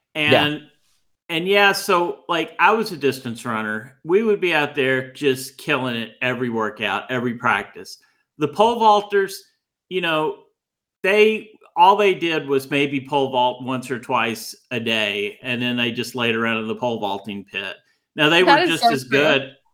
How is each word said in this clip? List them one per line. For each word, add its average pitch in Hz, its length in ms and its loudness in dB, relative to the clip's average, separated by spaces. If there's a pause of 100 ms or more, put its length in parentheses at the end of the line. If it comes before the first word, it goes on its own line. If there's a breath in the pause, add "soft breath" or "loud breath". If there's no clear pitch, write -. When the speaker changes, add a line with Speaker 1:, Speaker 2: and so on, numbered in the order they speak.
(160)
Speaker 1:
Yeah. 147 300 4
Speaker 2:
And, 151 160 -6 (680)
and 170 180 -4
yeah, 202 240 6
so, 180 560 0
like, 165 320 -4
I 175 120 6
was - 200 0
a 156 60 -10
distance 127 480 -4
runner. 110 580 -6
We 185 180 2
would 202 200 0
be 180 100 2
out 147 220 0
there 131 380 0
just 131 440 -2
killing 127 400 -2
it 113 240 -8
every 127 300 -2
workout, 107 600 -4
every 123 240 -4
practice. 101 640 -2 (400)
The 147 120 -2
pole 226 300 2
vaulters, 202 640 2 (460)
you 180 140 -4
know, 156 420 -2 (580)
they, 214 480 2 (260)
all 185 200 8
they 202 180 4
did 156 320 -2
was 135 240 -2
maybe 139 380 -2
pole 135 220 0
vault 123 340 -2
once 127 260 -6
or 123 80 -6
twice 113 560 -4 (160)
a 120 80 -4
day, 104 640 -2
and 123 200 -6
then 123 160 -2
they 120 140 -2
just 120 220 -8
laid 117 220 -2
around 113 220 -2
in 110 100 -6
the 107 80 -4
pole 117 240 -4
vaulting 101 460 -8
pit. 98 280 -10 (400)
Now, 151 140 2
they 170 140 4
Speaker 3:
That 277 160 6
Speaker 2:
were 349 60 2
Speaker 3:
is 339 40 0
Speaker 2:
just 165 160 -2
Speaker 3:
so - 80 4
Speaker 2:
as 135 160 -4
Speaker 3:
true. - 100 -10
Speaker 2:
good. 139 340 2 (220)